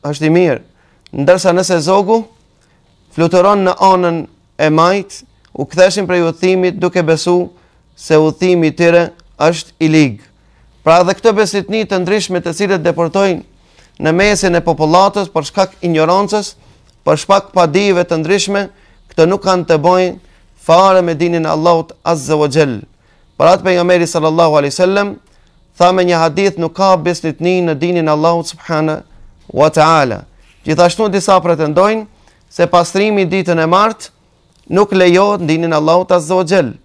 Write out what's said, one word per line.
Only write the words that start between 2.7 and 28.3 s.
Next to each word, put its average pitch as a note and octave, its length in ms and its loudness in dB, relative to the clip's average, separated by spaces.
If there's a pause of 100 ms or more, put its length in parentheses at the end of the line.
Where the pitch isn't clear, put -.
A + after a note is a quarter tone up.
fluturon F#3 540 2
në F3+ 100 0 (140)
anën F3 340 0 (340)
e D#3 120 0
majt, F3+ 520 0 (300)
u C3+ 160 -10
ktheshin F#3 400 0
prej F3+ 160 0
udhëtimit F3+ 560 -2
duke F3 240 -2
besu E3+ 480 -2 (440)
se - 200 0
udhëtimi D#3+ 560 0
i - 40 -14
tyre E3+ 340 2 (260)
është D#3+ 480 -2
i D#3 80 2
ligë. C#3+ 360 0 (540)
Pra E3 240 4
dhe F#3+ 80 -2
këto A3+ 220 0
besitni G3+ 500 -2
të F#3+ 160 -4
ndryshme F3+ 400 -4
të E3 160 -8
cilët F#3+ 240 -2
deportojnë E3+ 1200 -4
në D#3+ 140 0
mesin G3 400 0
e E3+ 80 0
popullatës F3 680 0
për D#3 200 -4
shkak F#3+ 340 -4
ignorancës, F3+ 720 -2 (480)
për D3+ 180 0
shkak G3 320 -2
padijive F3+ 540 2
të D#3+ 140 -2
ndryshme, G3 420 -2 (480)
këto E3 160 2
nuk F#3+ 160 -2
kanë F3+ 240 0
të D#3+ 160 2
bëjnë F3+ 480 0 (300)
fare F#3 400 4
me E3+ 160 -2
dinin E3+ 280 -2
e D#3 40 -2
Allahut E3 420 0 (140)
azza D3+ 320 -2
wa D3+ 120 0
jall. C3 300 -2 (580)
Për D3+ 120 4
atë F#3 160 0
pejgamberi F3 400 2
sallallahu D#3+ 520 0
alaihi C#3+ 160 -2
wasallam G3 400 -2 (640)
tha F3+ 140 4
me F#3 120 2
një F3 140 0
hadith, E3 400 -2
"Nuk E3 160 -6
ka F#3+ 220 2
besnitni E3+ 680 -4
në E3 120 -2
dinin E3 340 -2
e - 20 0
Allahut D#3+ 360 0